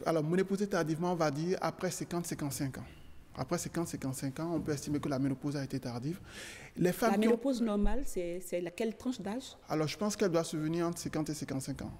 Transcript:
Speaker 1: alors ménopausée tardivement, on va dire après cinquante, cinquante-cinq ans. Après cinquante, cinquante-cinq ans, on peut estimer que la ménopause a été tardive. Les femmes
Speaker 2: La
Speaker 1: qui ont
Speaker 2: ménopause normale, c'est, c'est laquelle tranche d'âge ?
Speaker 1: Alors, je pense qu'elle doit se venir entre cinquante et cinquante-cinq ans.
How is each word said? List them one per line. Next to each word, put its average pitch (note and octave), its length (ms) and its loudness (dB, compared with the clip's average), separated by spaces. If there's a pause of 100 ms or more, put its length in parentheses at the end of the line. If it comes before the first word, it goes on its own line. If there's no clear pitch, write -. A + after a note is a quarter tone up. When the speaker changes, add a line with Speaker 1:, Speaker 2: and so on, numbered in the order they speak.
Speaker 1:
alors D#3+ 180 4
ménopausée F#3+ 440 2
tardivement, F3 460 2
on F3+ 40 2
va D#3+ 140 6
dire D#3+ 320 0
après E3 280 0
cinquante, E3+ 360 -4
cinquante-cinq C#3+ 500 -2
ans. - 80 -8 (500)
Après E3+ 220 -2
cinquante, E3+ 320 -2
cinquante-cinq C3+ 520 -4
ans, E3+ 140 -2
on D3+ 60 0
peut D#3 120 -2
estimer C#3+ 280 -2
que - 80 -2
la C3+ 100 0
ménopause C#3 380 0
a C3+ 80 -2
été C3 160 -4
tardive. B2+ 400 -4 (560)
Les F3 160 6
femmes A3 200 4
Speaker 2:
La G3 40 4
Speaker 1:
qui A3 100 6
ont A3+ 40 8
Speaker 2:
ménopause A#3+ 320 4
normale, G#3 420 4
c'est, F3 420 -2
c'est F3+ 140 0
laquelle G#3 340 -2
tranche B3+ 280 -4
d'âge ? F#3+ 340 -6 (140)
Speaker 1:
Alors, D#3 180 2
je - 80 -4
pense G#3 200 0
qu'elle G3 140 4
doit E3 140 4
se E3 120 -4
venir E3 300 2
entre E3+ 120 -2
cinquante - 320 -2
et D3+ 40 -2
cinquante-cinq C#3 460 -4
ans. - 200 -6